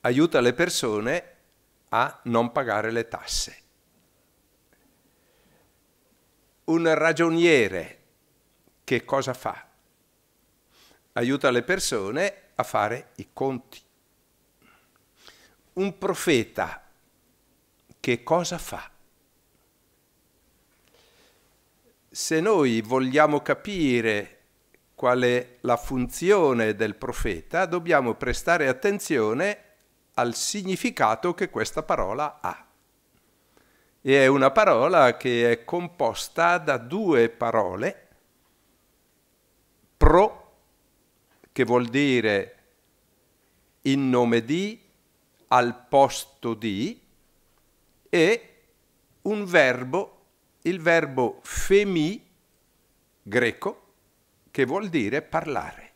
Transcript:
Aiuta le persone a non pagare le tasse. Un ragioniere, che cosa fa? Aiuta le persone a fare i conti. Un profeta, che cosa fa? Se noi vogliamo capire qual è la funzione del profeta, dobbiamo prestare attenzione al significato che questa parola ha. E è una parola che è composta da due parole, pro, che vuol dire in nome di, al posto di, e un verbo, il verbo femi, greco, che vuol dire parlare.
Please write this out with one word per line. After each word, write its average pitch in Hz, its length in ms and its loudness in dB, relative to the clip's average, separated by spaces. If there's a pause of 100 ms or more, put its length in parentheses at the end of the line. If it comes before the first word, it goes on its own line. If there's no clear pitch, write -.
Aiuta 143 340 2
le 123 140 4
persone 131 800 -4 (540)
a 127 360 -2
non 117 260 0
pagare 110 400 -2
le 113 160 -4
tasse. - 500 -10 (3000)
Un 165 280 2
ragioniere, 156 1080 2 (840)
che 120 200 -2
cosa 135 300 -4
fa? - 340 -10 (1500)
Aiuta 135 360 0
le 120 140 2
persone 123 760 -4 (120)
a - 80 -4
fare 113 540 -4
i - 180 -18
conti. 135 480 -8 (1900)
Un 190 240 -4
profeta, 127 920 -2 (1120)
che 120 220 -4
cosa 170 380 -2
fa? - 320 -14 (3250)
Se - 280 -4
noi 156 420 2
vogliamo 131 600 2
capire 120 1000 -2 (520)
qual 127 280 0
è 123 400 0
la 120 160 0
funzione 127 1000 0
del 107 180 -2
profeta, 123 720 -4
dobbiamo 165 480 0
prestare 143 540 -2
attenzione 151 960 -2 (540)
al 120 160 -2
significato 180 1000 -2
che 180 160 -6
questa 110 340 -6
parola 135 560 -4
ha. - 260 -10 (1400)
E 139 220 4
è 131 40 8
una 135 220 4
parola 147 680 4
che 120 340 0
è 117 140 -4
composta 170 920 -2
da 151 200 -2
due 131 500 2
parole, 113 800 -4 (1900)
pro, 180 560 4 (960)
che 131 140 0
vuol 120 220 2
dire 113 760 0 (1160)
in 135 280 0
nome 117 360 2
di, 190 360 -6 (680)
al 123 360 0
posto - 680 0
di, 110 520 -6 (1040)
e 175 540 0 (600)
un 208 200 -4
verbo, 139 840 0 (340)
il 180 180 -4
verbo 151 640 0
femi, 196 840 0 (960)
greco, 120 720 -4 (560)
che - 140 -2
vuol 180 240 -4
dire 139 340 -4
parlare. 160 600 -8 (120)